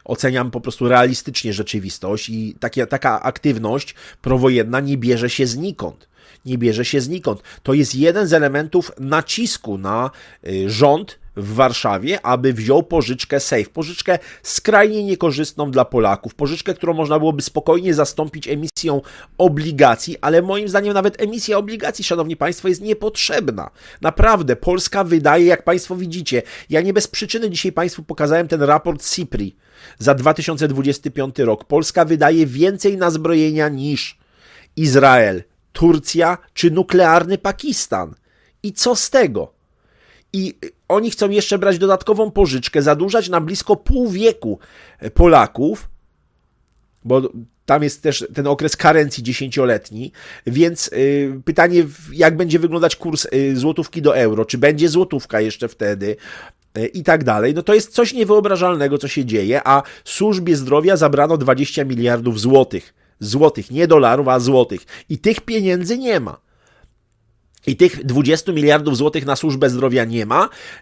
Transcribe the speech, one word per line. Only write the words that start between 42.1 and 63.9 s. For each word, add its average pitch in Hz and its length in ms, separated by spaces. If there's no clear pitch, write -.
pożyczkę, 143 500
zadłużać 180 480
na 180 120
blisko 202 340
pół 247 340
wieku 190 500
Polaków, 156 760
bo 127 180
tam 147 180
jest 143 200
też 151 300
ten 147 140
okres 143 300
karencji 151 460
dziesięcioletni, 123 880
więc, 165 460
y, 139 520
pytanie, 175 380
w-, - 300
jak 160 240
będzie 165 220
wyglądać 165 360
kurs, 156 380
y, 135 240
złotówki 151 440
do 143 160
euro, 110 280
czy 131 120
będzie 147 320
złotówka 151 520
jeszcze 110 260
wtedy, 104 480
y, 113 100
i 175 160
tak 160 200
dalej. 117 300
No 170 100
to 214 100
jest 214 200
coś 240 200
niewyobrażalnego, 185 840
co 139 100
się 135 180
dzieje, 110 400
a 139 180
służbie 185 500
zdrowia 147 420
zabrano 147 400
dwadzieścia 135 480
miliardów 120 540
złotych. 123 540
Złotych, 117 520
nie 160 160
dolarów, 139 400